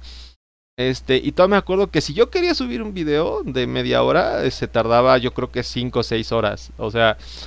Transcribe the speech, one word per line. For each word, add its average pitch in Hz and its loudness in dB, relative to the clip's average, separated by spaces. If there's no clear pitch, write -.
Este, 131 0
y 143 0
todavía 190 4
me - 4
acuerdo 190 0
que 160 -6
si 143 -8
yo 208 2
quería 349 0
subir 240 -6
un 214 -10
video 170 -2
de 127 -2
media 123 0
hora, 147 2
eh, 131 0
se - -6
tardaba 117 4
yo 120 -2
creo 123 -4
que 127 -4
cinco 123 -4
o - -2
seis 113 -4
horas. 107 -2
O 113 -4
sea, 113 4